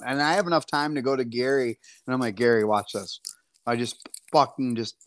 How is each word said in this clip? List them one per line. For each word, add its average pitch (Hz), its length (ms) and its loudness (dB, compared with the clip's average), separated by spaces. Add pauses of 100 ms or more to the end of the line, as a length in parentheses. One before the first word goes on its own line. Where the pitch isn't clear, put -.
And 135 160 -2
I 151 120 2
have 196 120 2
enough 170 220 0
time 151 260 -2
to 139 80 -2
go 135 140 0
to 131 100 0
Gary, 123 540 0 (260)
and 127 80 -4
I'm 127 60 0
like, 113 160 -2
"Gary, 117 280 4
watch 104 300 0
this." 98 280 -10 (440)
I 120 100 -2
just 117 320 -6 (240)
fucking 131 440 2
just 113 200 -6 (100)